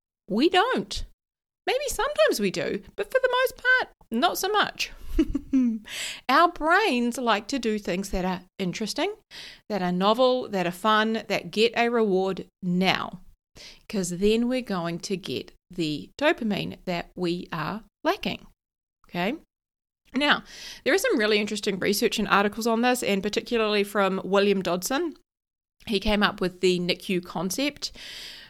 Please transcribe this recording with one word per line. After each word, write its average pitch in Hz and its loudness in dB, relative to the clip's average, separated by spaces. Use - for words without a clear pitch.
We 240 2
don't. 370 0
Maybe 508 0
sometimes 539 2
we 196 0
do, 170 -4
but - -6
for 508 4
the 508 2
most 508 0
part, 494 2
not 339 0
so 381 -2
much. - 0
<laughs> 254 0
Our 330 6
brains 302 2
like 226 0
to 277 -2
do 220 0
things 190 -4
that 185 -2
are 185 -2
interesting, 214 -2
that 185 -2
are 180 2
novel, 233 4
that 190 0
are 170 0
fun, 220 2
that 180 -2
get 226 4
a 233 2
reward 190 2
now, 180 2
'cause 185 -2
then 214 2
we're 254 -2
going 170 -4
to 196 -4
get 127 -8
the 151 -4
dopamine 202 0
that 175 -6
we 180 -4
are 170 -6
lacking. - -2
Okay? 185 -4
Now, 277 -2
there 262 2
is 392 2
some 466 0
really 214 2
interesting 208 -4
research 208 0
and 202 -2
articles 208 0
on 226 2
this, 247 0
and 196 0
particularly 214 0
from 196 0
William 196 2
Dodson. 262 -2
He 196 2
came 208 2
up - 2
with 185 -2
the 185 4
nicu 180 0
concept, 190 -4